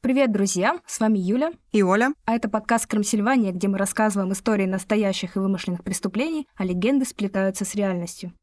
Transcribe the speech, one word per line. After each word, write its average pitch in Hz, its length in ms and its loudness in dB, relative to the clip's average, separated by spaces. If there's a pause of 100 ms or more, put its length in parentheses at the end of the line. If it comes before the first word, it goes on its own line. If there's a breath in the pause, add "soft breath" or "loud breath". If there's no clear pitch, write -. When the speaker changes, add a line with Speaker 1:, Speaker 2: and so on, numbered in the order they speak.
(140)
Speaker 1:
Привет, 262 180 4
друзья! 202 540 0
С - 140 -10
вами 220 180 4
Юля. 247 360 0 (180)
Speaker 2:
И 214 100 4
Оля. 220 320 4 (120)
Speaker 1:
А 226 100 2
это 233 120 -2
подкаст 226 380 0
«Крым 208 180 0
Сильвания», 214 480 2
где 180 160 -2
мы 196 120 0
рассказываем 196 520 0
истории 196 360 0
настоящих 190 680 -2
и 190 40 -2
вымышленных 190 440 -2
преступлений, 254 720 -4
а 190 100 -4
легенды 214 380 2
сплетаются 190 640 -2
с - 80 -8
реальностью. 180 580 -4 (120)